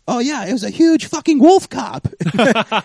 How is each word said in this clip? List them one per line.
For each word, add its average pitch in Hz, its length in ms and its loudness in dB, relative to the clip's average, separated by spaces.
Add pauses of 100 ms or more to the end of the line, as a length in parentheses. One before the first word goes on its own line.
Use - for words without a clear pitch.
"Oh, 247 120 -2
yeah, 247 260 -4
it 180 80 -6
was 220 100 -6
a 208 60 -8
huge 320 380 0
fucking 302 320 -2
wolf 349 300 6
cop." 202 380 -10 (160)
<laughs> 156 140 -2 (480)